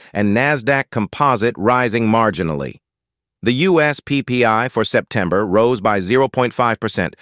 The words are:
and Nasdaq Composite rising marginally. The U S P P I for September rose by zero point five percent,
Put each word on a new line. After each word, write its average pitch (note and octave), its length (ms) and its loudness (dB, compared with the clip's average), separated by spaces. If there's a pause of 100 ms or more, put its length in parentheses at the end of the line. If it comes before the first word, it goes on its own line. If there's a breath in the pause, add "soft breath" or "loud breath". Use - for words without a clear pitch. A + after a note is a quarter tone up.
(140 loud breath)
and G2+ 200 0
Nasdaq C3+ 540 0
Composite A#2 720 -2
rising A#2 480 0
marginally. E2+ 720 -2 (640)
The B2 100 0
U E3+ 260 2
S D3+ 220 0
P C#3 220 -4
P B2 240 0
I A2+ 240 0
for A2 160 -2
September G2 580 0
rose A2 380 2
by G#2 180 0
zero B2 280 0
point B2 260 -2
five A#2 260 0
percent, G2+ 420 -4